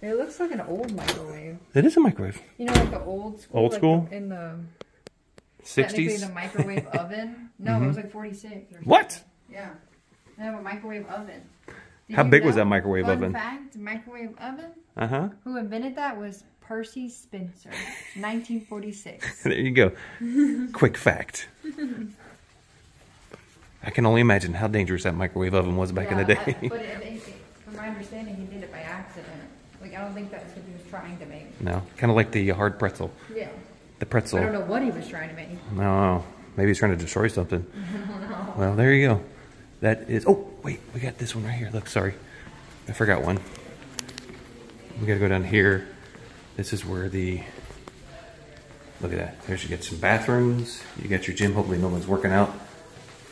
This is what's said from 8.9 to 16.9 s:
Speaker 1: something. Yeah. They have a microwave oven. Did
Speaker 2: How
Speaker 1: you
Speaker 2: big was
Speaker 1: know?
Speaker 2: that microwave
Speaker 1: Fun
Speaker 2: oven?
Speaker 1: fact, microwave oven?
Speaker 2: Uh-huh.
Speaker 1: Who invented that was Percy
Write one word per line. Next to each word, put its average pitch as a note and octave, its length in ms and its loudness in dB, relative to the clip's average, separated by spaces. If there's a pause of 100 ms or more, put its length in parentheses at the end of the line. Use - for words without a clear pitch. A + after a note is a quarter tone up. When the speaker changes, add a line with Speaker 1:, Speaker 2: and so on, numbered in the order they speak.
Speaker 1:
something. - 180 -14 (220)
Yeah. G3 180 -12 (680)
They G#3+ 80 -10
have A3 140 -6
a - 20 -12
microwave G#3 460 -8
oven. G3+ 340 -12 (680)
Did A3 80 -6
Speaker 2:
How C3+ 80 6
Speaker 1:
you B2+ 60 6
Speaker 2:
big D3+ 160 10
was A#2+ 100 6
Speaker 1:
know? A2 60 6
Speaker 2:
that G#2 40 6
microwave F#2+ 400 2
Speaker 1:
Fun F#2+ 120 4
Speaker 2:
oven? F#2 160 0
Speaker 1:
fact, B3+ 440 -8
microwave A3+ 600 -12
oven? C#4+ 320 -12 (260)
Speaker 2:
Uh-huh. C#3 320 -2 (140)
Speaker 1:
Who B3+ 140 -6
invented A3+ 380 -6
that C#4+ 220 -6
was G3+ 260 -12 (180)
Percy A3+ 480 -10